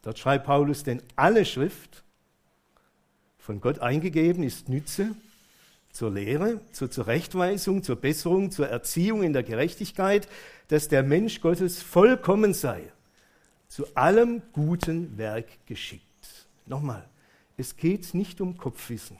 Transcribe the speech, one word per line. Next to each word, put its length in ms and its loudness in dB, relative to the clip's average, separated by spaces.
Dort 160 -10
schreibt 280 0
Paulus, 380 2
„Denn 180 -4
alle 280 6
Schrift, 600 -6
von 220 -10
Gott 200 -2
eingegeben, 640 0
ist 240 -6
Nütze 480 -4
zur 220 -6
Lehre, 480 -2
zur 200 -8
Zurechtweisung, 920 -2
zur 140 -2
Besserung, 560 0
zur 160 -2
Erziehung 560 0
in 80 2
der 100 2
Gerechtigkeit, 840 -2
dass 200 2
der 140 4
Mensch 380 2
Gottes 420 0
vollkommen 720 6
sei, 280 -4
zu 200 -10
allem 460 4
guten 680 -2
Werk 280 -6
geschickt.“ 380 -14
Nochmal, 420 -8
es 200 -10
geht 380 -2
nicht 260 -4
um 160 -6
Kopfwissen 640 -10